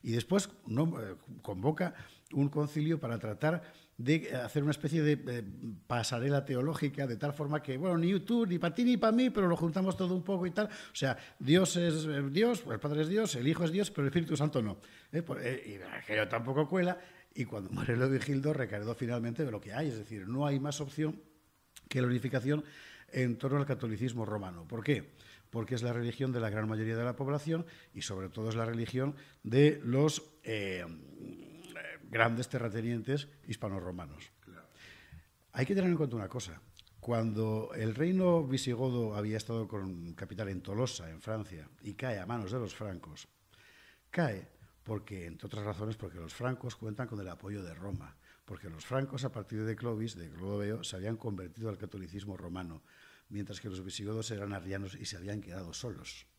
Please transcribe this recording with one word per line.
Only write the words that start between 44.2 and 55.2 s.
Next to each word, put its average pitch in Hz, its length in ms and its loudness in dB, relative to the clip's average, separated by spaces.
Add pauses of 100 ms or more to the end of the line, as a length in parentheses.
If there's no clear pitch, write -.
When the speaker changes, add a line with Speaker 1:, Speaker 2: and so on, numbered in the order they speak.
Speaker 1:
porque, 101 420 -6
entre 85 220 -10
otras 104 160 -6
razones, 107 320 -4
porque 90 240 -10
los 82 140 -10
francos 123 420 -4
cuentan 110 320 -6
con 104 140 -8
el 92 80 -8
apoyo 98 340 -8
de 82 100 -10
Roma, 85 440 -8 (260)
porque 95 260 -12
los 80 160 -12
francos, 135 380 -2
a 127 80 -2
partir 107 320 -6
de 110 140 -2
Clovis, 113 400 -4
de 85 120 -10
Clodoveo, 101 540 -4
se - 140 -8
habían 107 180 -2
convertido 107 540 -6
al 95 80 -6
catolicismo 95 580 -10
romano, 87 480 -8 (460)
mientras 101 320 -8
que 110 80 -8
los 92 160 -8
visigodos 107 460 -6
eran 101 200 -4
arrianos 95 440 -4
y - 100 -10
se 101 100 -6
habían 98 240 -6